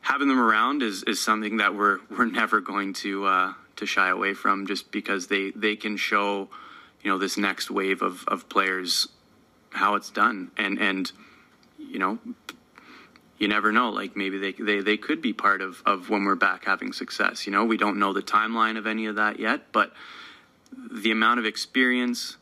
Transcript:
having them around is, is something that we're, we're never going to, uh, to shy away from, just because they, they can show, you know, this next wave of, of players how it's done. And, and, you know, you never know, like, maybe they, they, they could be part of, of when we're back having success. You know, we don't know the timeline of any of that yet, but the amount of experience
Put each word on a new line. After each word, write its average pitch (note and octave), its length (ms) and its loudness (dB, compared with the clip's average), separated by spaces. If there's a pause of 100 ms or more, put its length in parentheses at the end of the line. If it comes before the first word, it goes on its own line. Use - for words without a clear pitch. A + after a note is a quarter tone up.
having C#3 260 2
them C3 120 4
around A#2+ 440 4
is, G2+ 200 -2
is G#2 160 0
something G#2+ 380 0
that G2+ 160 4
we're, G2+ 240 4 (180)
we're B2 100 2
never G#2+ 360 2
going G2 320 -4
to, G2 320 -4
uh, F#2 280 2 (240)
to G#2 100 -6
shy F#2+ 220 2
away F#2+ 260 0
from, G2 320 -2
just G2 240 -6
because G2 360 -4
they, G2 240 0
they G#2+ 240 -2
can G#2 220 -6
show, G2+ 500 0 (540)
you G#2 80 -4
know, F#2+ 80 0
this F#2 200 -2
next G2 340 -2
wave G2 320 0
of, F#2 240 -4
of F#2+ 220 -4
players F#2 580 0 (640)
how G2+ 240 2
it's - 160 -2
done. G#2 460 0
And, G2+ 220 0
and, F#2+ 320 0 (680)
you - 180 -10
know, F#3+ 220 0 (1200)
you G#2 80 0
never G#2 240 2
know, A#2+ 180 4
like, G2+ 260 -6
maybe G2 220 -4
they, G2 140 -4
they, G#2 300 0
they G#2 160 2
could D#3 260 -4
be G#2+ 100 0
part G2 300 0
of, F#2 240 -10
of G2 240 0
when G2+ 140 2
we're G2 100 4
back F#2 300 0
having G2 280 -2
success. - 540 -4
You G2 60 -4
know, G#2 120 4
we A2+ 120 2
don't G2+ 200 2
know G2 160 2
the G2 80 0
timeline A2 560 0
of G#2+ 80 -8
any A2 220 -2
of G#2+ 80 -4
that G#2+ 240 0
yet, A2 320 -4
but G#2 200 2 (1000)
the A2 180 -2
amount A2+ 300 4
of A2 80 -2
experience B2 960 0